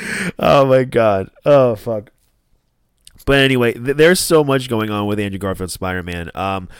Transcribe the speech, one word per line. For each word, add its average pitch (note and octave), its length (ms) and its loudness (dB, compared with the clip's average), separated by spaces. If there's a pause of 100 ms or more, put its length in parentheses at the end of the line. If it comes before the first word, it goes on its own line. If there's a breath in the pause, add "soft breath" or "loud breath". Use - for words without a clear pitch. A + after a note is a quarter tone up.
(380 loud breath)
Oh C#3+ 280 4
my C3 180 4
God. G#2+ 460 0 (160)
Oh C3 280 4
fuck. G#2 360 -8 (1120)
But C#3 140 2
anyway, B2+ 340 2
th-, C3 240 -6
there's E3 240 4
so D#3 240 2
much C3+ 240 -2
going A2 220 -2
on G#2 160 -2
with G#2 120 -2
Andrew G2+ 200 -4
Garfield's F#2 340 -6
Spider-Man. F2 640 -8
Um, F#2+ 340 -6 (120)